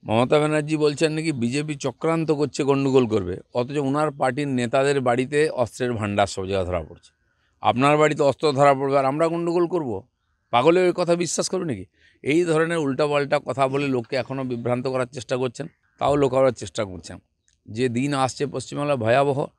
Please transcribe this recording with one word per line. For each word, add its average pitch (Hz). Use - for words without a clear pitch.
মমতা 123
ব্যানার্জি 151
বলছেন 151
নাকি 156
বিজেপি 143
চক্রান্ত 160
করছে, 147
গন্ডগোল 135
করবে, 95
অথচ 123
ওনার 147
পার্টির 139
নেতাদের 135
বাড়িতে 131
অস্ত্রের 123
ভান্ডার 101
সব 98
জায়গায় 95
ধরা 87
পড়ছে। -
আপনার 131
বাড়িতে 151
অস্ত্র 143
ধরা 139
পড়বে 139
আর 135
আমরা 151
গন্ডগোল 170
করব? 139
পাগলে 165
ওই 180
কথা 175
বিশ্বাস 175
করবে 185
নাকি? 104
এই 165
ধরনের 165
উল্টাপাল্টা 143
কথা 135
বলে 139
লোককে 127
এখনও 131
বিভ্রান্ত 123
করার 131
চেষ্টা 127
করছেন, 131
তাও 135
লোক 139
করার 135
চেষ্টা 113
করছেন। 90
যে 120
দিন 127
আসছে 135
পশ্চিমবাংলা 139
ভয়াবহ 131